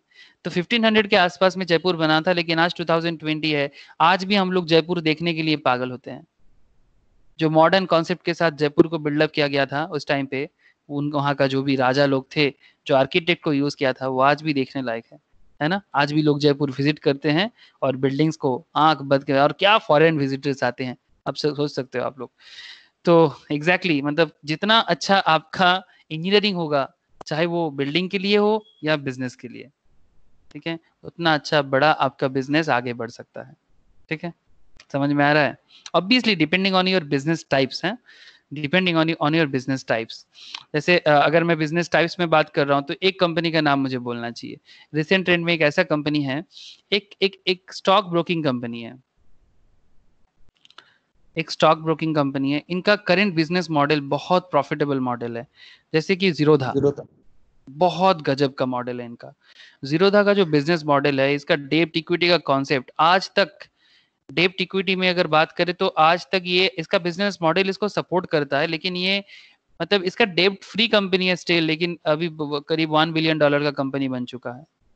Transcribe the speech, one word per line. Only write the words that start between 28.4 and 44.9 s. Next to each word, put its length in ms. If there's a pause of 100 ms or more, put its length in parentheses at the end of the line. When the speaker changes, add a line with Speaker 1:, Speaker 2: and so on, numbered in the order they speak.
Speaker 1:
या 120
बिजनेस 400
के 120
लिए, 220 (840)
ठीक 140
है, 120 (240)
उतना 300
अच्छा 280
बड़ा 300
आपका 360
बिजनेस 420
आगे 240
बढ़ 160
सकता 340
है, 100 (560)
ठीक 140
है, 100 (580)
समझ 180
में 160
आ 80
रहा 100
है? 140 (380)
Obviously, 400
depending 480
on 160
your 140
business 400
types 320
हैं, 120 (560)
depending 420
on, 140
on 240
your 140
business 360
types। 300 (600)
जैसे, 240
अ, 120
अगर 340
मैं 140
बिजनेस 320
टाइप्स 300
में 100
बात 200
कर 180
रहा 100
हूँ, 80
तो 80 (100)
एक 160
कंपनी 320
का 100
नाम 180
मुझे 200
बोलना 320
चाहिए। 260 (360)